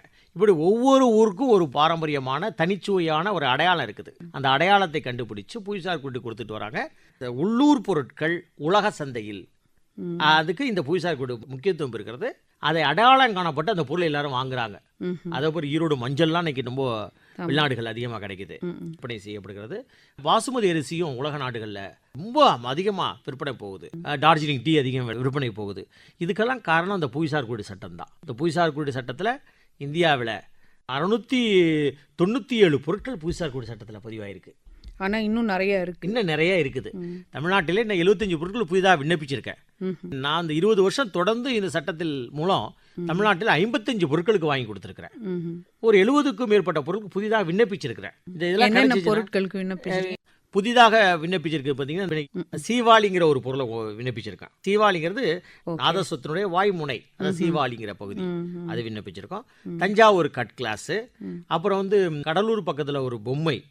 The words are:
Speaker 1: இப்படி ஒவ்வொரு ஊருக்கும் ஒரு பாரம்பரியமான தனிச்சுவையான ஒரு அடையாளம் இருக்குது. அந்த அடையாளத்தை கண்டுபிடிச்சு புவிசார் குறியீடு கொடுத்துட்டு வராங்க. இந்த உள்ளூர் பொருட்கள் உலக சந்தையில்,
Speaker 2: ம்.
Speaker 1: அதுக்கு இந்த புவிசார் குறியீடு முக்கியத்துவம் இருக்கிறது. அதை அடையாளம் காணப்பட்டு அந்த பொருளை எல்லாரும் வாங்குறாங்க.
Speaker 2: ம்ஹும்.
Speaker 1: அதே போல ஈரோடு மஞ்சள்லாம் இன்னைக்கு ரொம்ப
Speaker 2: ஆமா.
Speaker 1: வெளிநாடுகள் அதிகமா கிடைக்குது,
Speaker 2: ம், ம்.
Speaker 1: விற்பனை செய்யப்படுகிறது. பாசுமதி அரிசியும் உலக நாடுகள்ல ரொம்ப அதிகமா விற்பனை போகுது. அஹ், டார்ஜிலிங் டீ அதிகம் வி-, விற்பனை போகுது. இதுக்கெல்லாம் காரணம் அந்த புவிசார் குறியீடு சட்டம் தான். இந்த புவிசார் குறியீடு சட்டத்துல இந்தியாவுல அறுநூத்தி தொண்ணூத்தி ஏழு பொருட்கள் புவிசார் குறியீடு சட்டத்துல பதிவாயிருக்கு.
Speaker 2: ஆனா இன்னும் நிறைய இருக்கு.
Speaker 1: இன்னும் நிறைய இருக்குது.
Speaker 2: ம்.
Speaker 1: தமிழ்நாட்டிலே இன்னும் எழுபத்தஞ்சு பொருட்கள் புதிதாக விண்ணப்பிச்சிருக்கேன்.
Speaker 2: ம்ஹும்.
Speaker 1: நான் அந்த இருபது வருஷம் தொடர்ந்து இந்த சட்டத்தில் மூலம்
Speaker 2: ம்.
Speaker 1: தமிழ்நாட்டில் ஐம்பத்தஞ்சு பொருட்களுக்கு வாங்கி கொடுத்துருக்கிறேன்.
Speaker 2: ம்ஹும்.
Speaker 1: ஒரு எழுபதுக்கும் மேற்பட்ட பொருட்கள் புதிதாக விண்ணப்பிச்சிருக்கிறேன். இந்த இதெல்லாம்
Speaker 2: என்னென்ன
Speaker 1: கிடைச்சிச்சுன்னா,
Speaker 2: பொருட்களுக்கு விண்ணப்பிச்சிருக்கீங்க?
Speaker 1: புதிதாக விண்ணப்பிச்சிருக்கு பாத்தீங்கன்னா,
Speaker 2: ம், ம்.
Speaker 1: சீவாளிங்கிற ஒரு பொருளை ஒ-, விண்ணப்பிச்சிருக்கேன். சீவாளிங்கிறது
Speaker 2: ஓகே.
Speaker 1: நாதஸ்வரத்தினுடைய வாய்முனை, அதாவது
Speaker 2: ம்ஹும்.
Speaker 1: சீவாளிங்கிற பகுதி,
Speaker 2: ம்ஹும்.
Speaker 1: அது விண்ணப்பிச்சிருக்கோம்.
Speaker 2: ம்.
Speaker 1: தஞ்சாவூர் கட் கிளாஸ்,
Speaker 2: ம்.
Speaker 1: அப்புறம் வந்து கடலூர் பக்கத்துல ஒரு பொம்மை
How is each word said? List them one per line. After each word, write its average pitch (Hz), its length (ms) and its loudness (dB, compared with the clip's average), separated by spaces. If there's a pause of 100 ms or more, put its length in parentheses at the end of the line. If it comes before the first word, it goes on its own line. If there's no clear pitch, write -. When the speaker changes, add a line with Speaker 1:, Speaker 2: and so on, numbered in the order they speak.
(360)
Speaker 1:
இப்படி 202 220 6
ஒவ்வொரு 247 500 4
ஊருக்கும் 220 400 4
ஒரு 185 200 4
பாரம்பரியமான 151 880 0
தனிச்சுவையான 180 760 0
ஒரு 151 140 0
அடையாளம் 147 400 4
இருக்குது. - 260 -14 (180)
அந்த 143 180 -2
அடையாளத்தை 165 520 4
கண்டுபிடிச்சு 117 580 -8
புவிசார் 185 420 -6
குறியீடு 127 200 -8
கொடுத்துட்டு 110 320 -10
வராங்க. 107 280 -8 (400)
இந்த 123 120 -8
உள்ளூர் 233 480 4
பொருட்கள் 165 560 -2 (200)
உலக 196 340 2
சந்தையில், 107 520 -8 (560)
Speaker 2:
ம். 175 200 -6
Speaker 1:
அதுக்கு 160 480 2
இந்த 190 160 -2
புவிசார் 165 340 -2
குறியீடு 120 300 -8
முக்கியத்துவம் 135 480 -4
இருக்கிறது. 113 360 -10 (320)
அதை 160 200 2
அடையாளம் 226 540 6
காணப்பட்டு 165 340 -2
அந்த 170 140 0
பொருளை 165 220 -2
எல்லாரும் 147 260 -2
வாங்குறாங்க. 123 440 -4 (240)
Speaker 2:
ம்ஹும். 180 300 -6
Speaker 1:
அதே 143 180 -2
போல 156 180 -4
ஈரோடு 151 320 0
மஞ்சள்லாம் 151 400 0
இன்னைக்கு 147 240 -4
ரொம்ப 127 200 -6 (560)
Speaker 2:
ஆமா. 180 80 -8
Speaker 1:
வெளிநாடுகள் 135 380 0
அதிகமா 113 360 -8
கிடைக்குது, 95 400 -12
Speaker 2:
ம், - 60 -8
ம். - 140 -8
Speaker 1:
விற்பனை 147 380 -12
செய்யப்படுகிறது. 101 580 -12 (420)
பாசுமதி 208 500 2
அரிசியும் 165 480 -2
உலக 143 200 -6
நாடுகள்ல 113 440 -8 (320)
ரொம்ப 220 260 -6 (240)
அதிகமா 143 600 -4
விற்பனை 135 300 -8
போகுது. 98 360 -14 (120)
அஹ், 147 160 -6
டார்ஜிலிங் 147 440 4
டீ 156 160 2
அதிகம் 127 300 0
வி-, 110 80 -4
விற்பனை 131 340 -2
போகுது. 98 320 -8 (380)
இதுக்கெல்லாம் 214 400 -2
காரணம் 170 340 0
அந்த 165 120 -2
புவிசார் 139 400 -2
குறியீடு 110 160 -8
சட்டம் 92 340 -16
தான். - 240 -16
இந்த 143 140 -12
புவிசார் 160 380 0
குறியீடு 139 240 -4
சட்டத்துல 135 360 -4 (480)
இந்தியாவுல 143 520 0 (560)
அறுநூத்தி 202 520 0 (760)
தொண்ணூத்தி 220 420 0
ஏழு 156 220 6
பொருட்கள் 202 360 -6
புவிசார் 160 340 -6
குறியீடு 123 200 -10
சட்டத்துல 110 320 -16
பதிவாயிருக்கு. 104 500 -12 (440)
Speaker 2:
ஆனா 196 220 -2
இன்னும் 220 260 0
நிறைய 190 360 2
இருக்கு. 175 280 -6
Speaker 1:
இன்னும் 226 160 0
நிறைய 160 320 2
இருக்குது. 131 360 -2
Speaker 2:
ம். 175 200 -10 (200)
Speaker 1:
தமிழ்நாட்டிலே 175 460 0
இன்னும் 214 220 0
எழுபத்தஞ்சு 180 380 2
பொருட்கள் 196 260 -4
புதிதாக 180 320 4
விண்ணப்பிச்சிருக்கேன். 139 640 -4 (200)
Speaker 2:
ம்ஹும். 185 320 -6
Speaker 1:
நான் 143 280 -2
அந்த 160 120 -4
இருபது 190 300 4
வருஷம் 196 280 0
தொடர்ந்து 226 440 0
இந்த 196 140 -2
சட்டத்தில் 151 600 -4
மூலம் 151 360 0 (280)
Speaker 2:
ம். 175 120 -8
Speaker 1:
தமிழ்நாட்டில் 196 420 0
ஐம்பத்தஞ்சு 208 580 2
பொருட்களுக்கு 165 440 0
வாங்கி 131 160 -2
கொடுத்துருக்கிறேன். 95 480 -14 (100)
Speaker 2:
ம்ஹும். 175 320 -6 (240)
Speaker 1:
ஒரு 220 180 6
எழுபதுக்கும் 247 480 4
மேற்பட்ட 175 360 2
பொருட்கள் 185 280 -6
புதிதாக 208 420 0
விண்ணப்பிச்சிருக்கிறேன். 170 640 -2 (120)
இந்த 175 200 -6
இதெல்லாம் 202 220 4
Speaker 2:
என்னென்ன 254 260 6
Speaker 1:
கிடைச்சிச்சுன்னா, 190 140 2
Speaker 2:
பொருட்களுக்கு 196 520 0
விண்ணப்பிச்சிருக்கீங்க? 185 580 -4 (360)
Speaker 1:
புதிதாக 214 640 8
விண்ணப்பிச்சிருக்கு 156 580 -2
பாத்தீங்கன்னா, 156 460 -4 (100)
Speaker 2:
ம், - 80 -10
ம். 170 60 -4 (120)
Speaker 1:
சீவாளிங்கிற 214 640 6
ஒரு 147 180 4
பொருளை 131 260 -4
ஒ-, 110 240 -6
விண்ணப்பிச்சிருக்கேன். 107 640 -10 (100)
சீவாளிங்கிறது 202 640 0 (400)
Speaker 2:
ஓகே. 165 120 -6
Speaker 1:
நாதஸ்வரத்தினுடைய 160 680 -2
வாய்முனை, 170 520 -2 (100)
அதாவது 190 240 -4
Speaker 2:
ம்ஹும். 165 60 -4
Speaker 1:
சீவாளிங்கிற 131 520 -2
பகுதி, 101 300 -10
Speaker 2:
ம்ஹும். 175 460 -6
Speaker 1:
அது 117 140 -4
விண்ணப்பிச்சிருக்கோம். 107 640 -12 (200)
Speaker 2:
ம். 175 140 -10
Speaker 1:
தஞ்சாவூர் 190 520 6
கட் 120 240 -6
கிளாஸ், 113 380 -6 (280)
Speaker 2:
ம். 185 160 -10 (100)
Speaker 1:
அப்புறம் 190 320 0
வந்து 185 440 0
கடலூர் 202 400 0
பக்கத்துல 143 400 -4
ஒரு 120 180 -6
பொம்மை 135 380 -2 (120)